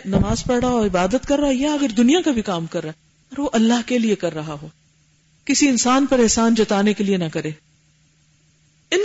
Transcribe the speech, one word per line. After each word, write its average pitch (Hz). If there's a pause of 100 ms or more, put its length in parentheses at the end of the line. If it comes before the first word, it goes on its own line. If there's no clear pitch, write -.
نماز 196
پڑھ 247
رہا 247
ہو، 240
عبادت 190
کر 285
رہا 285
ہو 277
یا 277
اگر 285
دنیا 240
کا 320
بھی 233
کام 170
کر 165
رہا 156
ہے - (300)
اور 269
وہ 294
اللہ 233
کے 247
لیے 220
کر 170
رہا 156
ہو، 156 (760)
کسی 285
انسان 254
پر 262
احسان 233
جتانے 208
کے 202
لیے 196
نہ 170
کرے۔ 156 (1400)
ان 370